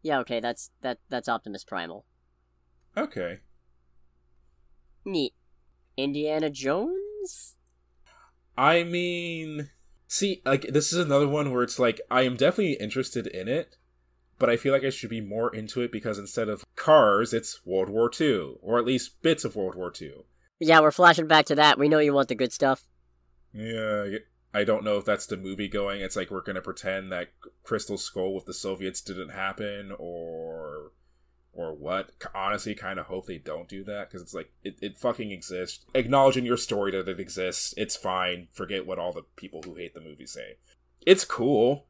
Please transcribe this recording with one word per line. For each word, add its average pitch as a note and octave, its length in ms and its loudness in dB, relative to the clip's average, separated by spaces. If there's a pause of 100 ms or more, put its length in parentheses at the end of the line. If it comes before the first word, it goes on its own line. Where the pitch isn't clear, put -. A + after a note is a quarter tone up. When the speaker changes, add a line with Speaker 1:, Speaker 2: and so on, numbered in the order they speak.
Speaker 1:
Yeah, D3 200 0
okay, A#2+ 200 -4
that's, - 300 -6 (100)
that, B2+ 180 -6 (120)
that's B2 180 -6
Optimus A2 360 -4
Primal. F2 420 -8 (880)
Speaker 2:
Okay. G2 440 -6 (1700)
Speaker 1:
Neat. D#3+ 260 -2 (640)
Indiana D3+ 540 -2
Jones? E4+ 1040 -6 (1040)
Speaker 2:
I D#3+ 240 6
mean, E3+ 880 -4 (380)
see, - 360 -2
like, C3+ 180 2
this C#3+ 300 0
is E3+ 60 0
another C#3+ 300 4
one C#3+ 240 0
where B2 100 2
it's A#2+ 160 -2
like, A#2+ 220 2 (100)
I B2+ 120 4
am B2+ 120 2
definitely D#3 380 2
interested A#2 560 -4
in F#2 180 -8
it, C#3+ 300 -4 (640)
but A#2 100 4
I A#2 60 4
feel C3+ 160 2
like C3+ 100 4
I C3+ 80 0
should A#2+ 200 -10
be A2+ 100 -6
more G#2+ 340 -2
into A2 260 -6
it A#2+ 120 -4
because G#2+ 260 -4
instead G#2+ 300 -4
of G#2 160 -6 (100)
Cars, A#2 580 8
it's - 320 -4
World F#2+ 240 0
War A2+ 200 2
Two, G#2+ 540 0
or A#2 180 2
at A2+ 40 0
least B2 380 -2
bits D#3+ 220 2
of A2 100 -6
World F#2 220 -4
War F2+ 160 -6
Two. C#2+ 320 -16 (340)
Speaker 1:
Yeah, D#3+ 220 8
we're D3+ 100 8
flashing E3+ 380 6
back D#3 180 8
to D3 80 2
that. D3 240 8
We D3 100 4
know D3+ 120 6
you D3 120 4
want C#3 140 4
the B2+ 80 -2
good A#2+ 180 0
stuff. - 360 2 (640)
Speaker 2:
Yeah, G#2+ 540 -4 (460)
I G#2 120 0
don't G2 180 0
know G#2 160 0
if G2 60 -6
that's G2+ 220 0
the G2+ 100 -6
movie F#2+ 320 -6
going. G2+ 320 -4
It's F#2+ 160 -6
like, F#2+ 160 -6
we're F#2 100 -8
gonna F#2 200 -8
pretend F#2+ 500 -8
that F2+ 160 -6 (340)
Crystal G#2 340 -4
Skull F#2+ 380 -6
with F#2 120 -10
the B2 80 -12
Soviets F#2+ 480 -8
didn't F#2 260 -12
happen, G2 680 -8
or, D#2+ 960 -12 (600)
or D#2+ 220 -8
what. E2 360 -6 (120)
C-, - 120 -14
honestly, G2+ 400 -2
kinda F#2+ 300 -8
hope F#2 220 -8
they F2 120 -12
don't D#2+ 300 -10
do G2 160 -14
that, G#2 260 -10
'cause F2+ 120 -14
it's E2 120 -18
like, E2 160 -12 (120)
it, G2 200 -12
it G2+ 160 -10
fucking A#2 320 -4
exists. F2+ 540 -10 (100)
Acknowledging C3 500 4
your A#2+ 140 2
story G2+ 340 -2
that F#2 160 -2
it F2+ 120 -6
exists, F#2 580 -4
it's G#2+ 180 -4
fine. F2+ 560 -2
Forget F#2+ 340 -6
what F2+ 120 -6
all F2 140 -4
the D#2+ 100 -10 (140)
people E2 260 -16
who F2 140 -14
hate E2+ 180 -12
the E2 80 -16
movie D2 240 -18
say. - 300 -14 (500)
It's F#3+ 180 8
cool. C3+ 640 2